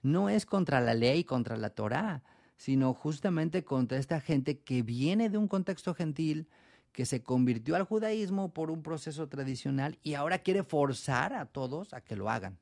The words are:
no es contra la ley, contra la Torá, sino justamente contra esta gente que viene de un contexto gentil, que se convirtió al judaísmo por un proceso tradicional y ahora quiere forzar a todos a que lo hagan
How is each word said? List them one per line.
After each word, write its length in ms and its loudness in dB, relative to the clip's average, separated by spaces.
no 260 4
es 180 2
contra 340 2
la 140 4
ley, 300 4
contra 320 0
la 140 -4
Torá, 520 -2
sino 380 2
justamente 720 -2
contra 340 0
esta 220 -2
gente 400 0
que 220 0
viene 480 0
de 80 -2
un 100 2
contexto 460 -2
gentil, 520 -2
que 140 -4
se 160 -4
convirtió 540 2
al 80 2
judaísmo 680 -2
por 180 -4
un 120 -6
proceso 460 -8
tradicional 760 -2
y 120 -4
ahora 240 0
quiere 260 2
forzar 680 0
a 120 -6
todos 480 -8
a 60 -12
que 160 -8
lo 140 -2
hagan 320 -4